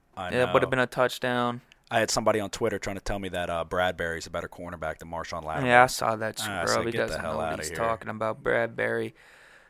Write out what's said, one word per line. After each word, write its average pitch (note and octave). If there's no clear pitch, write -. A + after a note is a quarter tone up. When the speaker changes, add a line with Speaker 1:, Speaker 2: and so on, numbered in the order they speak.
Speaker 1:
I F#2
Speaker 2:
it G#2
would B2+
have -
Speaker 1:
know. B2
Speaker 2:
been B2+
a B2
touchdown. B2
Speaker 1:
I A2+
had G#2+
somebody A2
on G2
Twitter G2+
trying G2+
to F#2+
tell G#2
me F#2+
that, F2
uh, E2
Bradbury's E2+
a -
better E2+
cornerback E2
than E2
Marshawn E2
Lattimore. D#2
Speaker 2:
Yeah, B2
I B2+
saw A#2
that, A2
Speaker 1:
I G2+
Speaker 2:
bro. A2
Speaker 1:
said, A2+
Speaker 2:
He A2+
Speaker 1:
"Get -
the A2+
Speaker 2:
doesn't -
Speaker 1:
hell D#2+
Speaker 2:
know D#2
what D#2+
Speaker 1:
outta D#2+
Speaker 2:
he's D#2
Speaker 1:
here." D#2+
Speaker 2:
talking A2+
about. A2
Bradbury. A#2